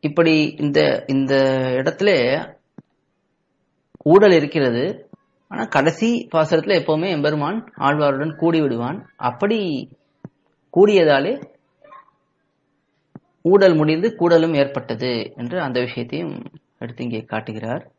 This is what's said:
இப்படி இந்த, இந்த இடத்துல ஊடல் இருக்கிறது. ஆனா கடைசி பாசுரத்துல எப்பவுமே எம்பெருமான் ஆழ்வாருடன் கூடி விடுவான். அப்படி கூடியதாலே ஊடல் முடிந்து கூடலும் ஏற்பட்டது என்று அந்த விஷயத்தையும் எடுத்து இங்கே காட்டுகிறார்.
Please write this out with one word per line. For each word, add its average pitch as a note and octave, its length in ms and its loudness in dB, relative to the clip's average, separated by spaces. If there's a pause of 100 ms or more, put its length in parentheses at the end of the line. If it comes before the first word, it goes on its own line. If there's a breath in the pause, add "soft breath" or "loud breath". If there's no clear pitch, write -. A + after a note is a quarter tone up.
இப்படி D#3 580 0
இந்த, D3 480 0
இந்த C3+ 280 0 (380)
இடத்துல C#3 380 -2 (1900)
ஊடல் F#3+ 260 8
இருக்கிறது. D3 760 0 (400)
ஆனா - 160 -8
கடைசி E3 720 0
பாசுரத்துல E3 460 2
எப்பவுமே D#3+ 280 -2
எம்பெருமான் D#3 680 -4
ஆழ்வாருடன் D3 600 -2
கூடி E3 240 0
விடுவான். B2+ 560 -6
அப்படி F3+ 760 -4 (840)
கூடியதாலே D#3+ 760 2 (1900)
ஊடல் F#3+ 320 6
முடிந்து D#3 400 0
கூடலும் E3 400 4
ஏற்பட்டது B2+ 840 -4
என்று A#2+ 240 -8
அந்த B2+ 200 -4
விஷயத்தையும் B2+ 600 -8 (360)
எடுத்து A#2 240 -12
இங்கே A#2 180 -6
காட்டுகிறார். A2+ 800 -10